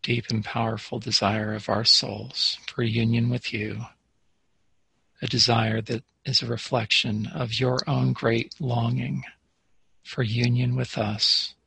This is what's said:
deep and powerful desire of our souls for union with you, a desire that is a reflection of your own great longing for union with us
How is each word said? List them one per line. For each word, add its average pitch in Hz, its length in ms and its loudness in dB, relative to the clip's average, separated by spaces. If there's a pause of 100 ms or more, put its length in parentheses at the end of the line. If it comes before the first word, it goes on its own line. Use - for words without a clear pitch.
deep 120 280 -2
and 110 140 0
powerful 113 540 -4
desire 107 560 0
of 107 140 -6
our 104 160 0
souls - 800 2
for - 160 -4
union 117 480 2
with 123 240 -4
you, 107 280 -6 (1400)
a 123 60 -2
desire 113 540 2
that 117 220 -4 (220)
is 131 160 0
a 123 60 -6
reflection 113 800 0
of 117 320 -4
your 127 260 2
own 131 280 2
great 117 480 0
longing 123 600 -2 (760)
for - 220 -4
union 120 540 2
with 127 200 -4
us - 560 0 (120)